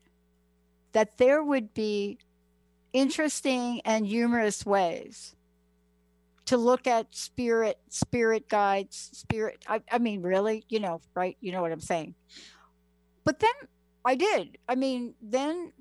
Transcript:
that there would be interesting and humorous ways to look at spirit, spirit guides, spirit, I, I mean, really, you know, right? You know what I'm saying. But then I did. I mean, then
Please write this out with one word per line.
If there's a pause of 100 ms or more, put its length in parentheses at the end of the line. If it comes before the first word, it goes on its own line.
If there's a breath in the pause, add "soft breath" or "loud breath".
(920)
that
there
would
be (720)
interesting
and
humorous
ways (1080)
to
look
at
spirit, (100)
spirit
guides,
spirit,
I, (120)
I
mean,
really,
you
know, (140)
right?
You
know
what
I'm
saying. (1040 loud breath)
But
then (500)
I
did. (100)
I
mean,
then